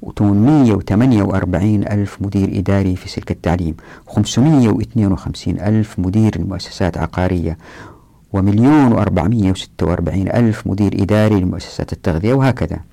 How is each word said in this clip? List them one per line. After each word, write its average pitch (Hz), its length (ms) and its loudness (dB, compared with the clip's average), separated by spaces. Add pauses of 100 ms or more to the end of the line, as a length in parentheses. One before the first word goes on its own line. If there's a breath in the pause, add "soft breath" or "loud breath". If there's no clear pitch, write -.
(200)
ومية 110 520 4
وتمانية 104 500 2
وأربعين 95 680 0
ألف 101 320 -4
مدير 98 380 -2
إداري 95 380 0
في 95 120 -12
سلك - 220 -10
التعليم، 87 440 -2 (320 loud breath)
وخمسمية 123 600 2
واثنين 101 440 0
وخمسين 90 480 -6
ألف 107 380 -2
مدير 104 380 2
المؤسسات 90 640 -4
عقارية، 85 600 -2 (760 loud breath)
ومليون 117 600 4
وأربعمية 95 580 0
وستة - 360 -4
وأربعين 85 420 -2
ألف 110 380 0
مدير 98 360 0
إداري 107 380 2
لمؤسسات - 520 -6
التغذية، 95 420 -2
وهكذا. 113 440 0 (140)